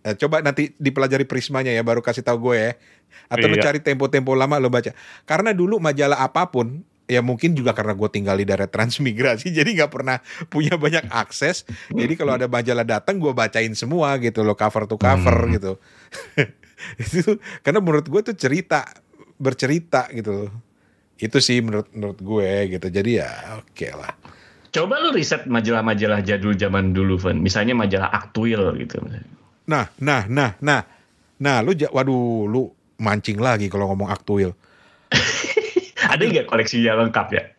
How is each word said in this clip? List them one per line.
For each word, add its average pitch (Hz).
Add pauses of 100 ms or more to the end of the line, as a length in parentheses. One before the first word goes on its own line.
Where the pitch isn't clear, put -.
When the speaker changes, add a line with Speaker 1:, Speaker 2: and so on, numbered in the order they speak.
Speaker 1:
Eh, 107
coba 156
nanti 147
dipelajari 135
Prismanya 131
ya, 113
baru 117
kasih 120
tahu 120
gue 120
ya. 110 (540)
Atau 117
lu 107
Speaker 2:
Iya. 107
Speaker 1:
cari 147
tempo-tempo 135
lama 135
lu 127
baca. 120 (320)
Karena 202
dulu 196
majalah 143
apapun, 135 (240)
ya 123
mungkin 123
juga 123
karena 107
gue 104
tinggal 101
di 98
daerah 98
transmigrasi, 117
<laughs> -
jadi 151
nggak 151
pernah 131 (260)
punya 151
banyak 151
akses. 135 (240)
Jadi 117
kalau 143
ada 127
majalah 120
datang, 117
gue 156
bacain 113
semua 139
gitu 117
loh, 107
cover 107
to 107
cover -
Speaker 3:
Hmm. 117
Speaker 1:
gitu. 95 (640)
<laughs> 143 (480)
Itu 180 (240)
karena 151
menurut 160
gue 165
tuh 220
cerita, 151 (480)
bercerita 135
gitu 113
loh. 101 (680)
Itu 113
sih 123
menurut, 107
menurut 101
gue 98 (220)
gitu. 90
Jadi 101
ya 71 (300)
oke -
lah. - (560)
Speaker 3:
Coba 202
lu 330
riset 160
majalah-majalah 110
jadul 101
zaman 95
dulu, 95
Van. 90
Misalnya 107
majalah 98
Aktuil 110 (160)
gitu. - (640)
Speaker 1:
Nah, 143
nah, 139
nah, 120
nah. 143 (520)
Nah, 139
lu -
ja-, 151
waduh, 123
lu 117 (260)
mancing 104
lagi 110
kalau 98
ngomong 95
Aktuil. 98 (560)
Speaker 3:
<laughs> - (880)
Ada 147
nggak 180
koleksinya 113
lengkap 113
ya? 104 (160)